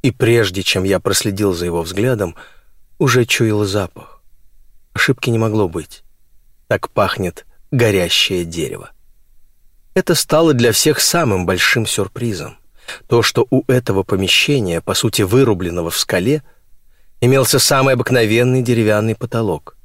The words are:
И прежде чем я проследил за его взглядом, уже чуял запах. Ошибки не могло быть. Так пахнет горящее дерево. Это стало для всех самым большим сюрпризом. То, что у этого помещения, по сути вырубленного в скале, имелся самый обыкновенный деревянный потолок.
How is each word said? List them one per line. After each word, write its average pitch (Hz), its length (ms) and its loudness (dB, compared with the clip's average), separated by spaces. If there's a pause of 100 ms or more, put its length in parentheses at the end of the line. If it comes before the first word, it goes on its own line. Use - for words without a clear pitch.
И 127 100 2
прежде 110 520 0
чем 95 220 -2
я 95 160 0
проследил 98 520 -2
за 87 120 -4
его 85 160 -4
взглядом, 98 540 -4 (640)
уже 123 260 2
чуял 107 400 0
запах. 98 560 -8 (720)
Ошибки - 360 -2
не 113 80 0
могло 107 300 0
быть. 82 360 -10 (640)
Так - 220 -4
пахнет 95 560 -4 (260)
горящее 95 760 0
дерево. 80 460 -10 (1000)
Это 185 220 2
стало 156 380 2
для 120 180 4
всех - 300 0
самым 107 440 0
большим 95 400 0
сюрпризом. 101 720 -6 (500)
То, 117 140 2
что - 280 0
у 127 180 2
этого 110 360 0
помещения, 95 760 0
по 95 120 -4
сути 107 300 0
вырубленного 92 680 0
в - 80 -6
скале, 113 460 -2 (800)
имелся 131 380 4
самый 135 360 2
обыкновенный 120 640 2
деревянный 110 540 2
потолок. 113 680 -6